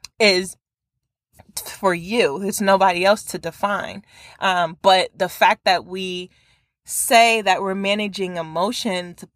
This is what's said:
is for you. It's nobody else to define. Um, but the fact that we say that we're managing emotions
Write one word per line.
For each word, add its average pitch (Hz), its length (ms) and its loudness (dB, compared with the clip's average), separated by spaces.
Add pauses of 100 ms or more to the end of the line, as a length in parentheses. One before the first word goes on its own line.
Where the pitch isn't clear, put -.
(200)
is 190 380 2 (1080)
for - 280 -2
you. 170 480 -2
It's 202 200 -6
nobody 190 420 4
else 208 220 2
to - 120 -10
define. 196 640 -8 (360)
Um, 175 420 0
but 190 320 6
the 180 140 -2
fact 208 380 0
that 175 200 2
we 180 440 -10 (560)
say 226 560 4
that 185 200 0
we're 190 140 -4
managing 196 640 -4
emotions 175 880 -6 (100)